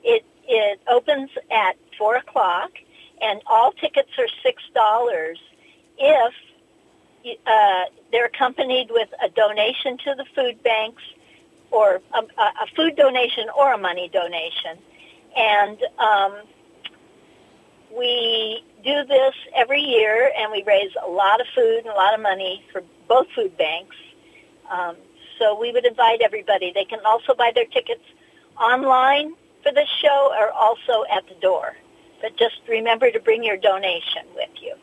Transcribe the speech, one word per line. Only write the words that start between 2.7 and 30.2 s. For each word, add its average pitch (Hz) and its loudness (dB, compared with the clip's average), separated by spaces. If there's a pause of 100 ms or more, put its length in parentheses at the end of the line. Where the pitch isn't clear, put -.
and 214 -4
all 226 4
tickets - -2
are 233 0 (140)
six 254 -2 (120)
dollars 214 0 (600)
if, 269 4 (1120)
uh, 202 4 (280)
they're 240 0
accompanied 254 -2
with 233 -2 (140)
a 262 -4
donation 220 -2
to 277 -4
the 262 -10 (120)
food 247 -4
banks, 220 -4 (720)
or - 2 (140)
a, 196 0
a, - -6 (200)
a 214 -4 (100)
food 320 0
donation 247 0 (120)
or 277 4
a 214 -2
money 180 -6
donation. 170 -6 (580)
And, 208 0 (200)
um, 202 2 (1600)
we 233 -4 (200)
do 285 -2
this 269 2 (200)
every 262 0
year, 240 2
and 214 -4
we 202 -6
raise 202 2 (140)
a 185 -6
lot 196 2
of 240 -4
food 226 2
and 226 -8
a 214 -10
lot 196 2
of 220 -4
money 190 -4
for 185 -10 (260)
both 196 4
food 202 -4
banks. 165 -6 (720)
Um, 175 -6 (420)
so 208 2
we 240 -4
would 240 0
invite 233 4
everybody. 196 0
They 196 -2
can 220 -10
also 226 2
buy 233 0
their 233 0
tickets - -6 (560)
online 269 2 (280)
for 571 0
this 587 2 (120)
show 277 4